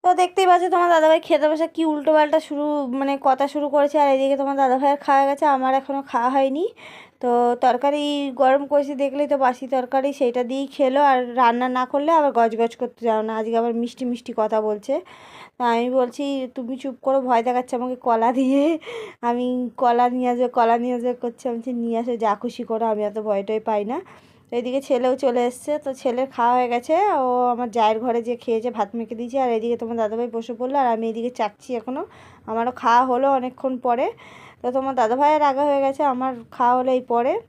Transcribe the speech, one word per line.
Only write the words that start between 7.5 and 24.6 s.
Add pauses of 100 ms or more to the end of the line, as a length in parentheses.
তরকারি (320)
গরম
করেছি
দেখলেই
তো,
বাসি
তরকারি,
সেইটা
দিয়েই
খেলো।
আর (160)
রান্না
না
করলে
আবার
গজগজ
করতে
যাও
না,
আজকে
আবার
মিষ্টি
মিষ্টি
কথা
বলছে। (580)
তো
আমি
বলছি, (280)
"তুমি
চুপ
করো,
ভয়
দেখাচ্ছে
আমাকে
কলা
দিয়ে।" (580)
আমি (300)
"কলা
নিয়ে
আসবে,
কলা
নিয়ে
আসবে"
করছি।
আমি
বলছি,
"নিয়ে
আসো,
যা
খুশি
করো,
আমি
অত
ভয়
টয়
পাই
না।" (460)
তো
এদিকে